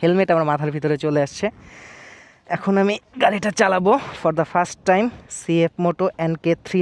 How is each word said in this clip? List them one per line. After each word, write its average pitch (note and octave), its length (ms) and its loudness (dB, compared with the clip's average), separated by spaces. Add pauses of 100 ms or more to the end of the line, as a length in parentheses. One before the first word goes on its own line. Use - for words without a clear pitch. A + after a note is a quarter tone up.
হেলমেট F3+ 320 2
আমার D#3+ 160 2
মাথার D3 260 -2
ভিতরে D3+ 280 -2
চলে D3 220 0
আসছে। - 200 -6 (1120)
এখন G3 260 0
আমি G3+ 120 0 (280)
গাড়িটা G#3 280 0 (100)
চালাবো F#3+ 320 2 (300)
for D#3+ 180 2
the D#3+ 140 0
first F3 240 -2 (100)
time, F#3+ 180 4 (320)
সিএফ E3 340 0 (120)
Moto E3+ 220 0 (180)
এনকে E3 280 -2 (140)
থ্রি F#3+ 160 -2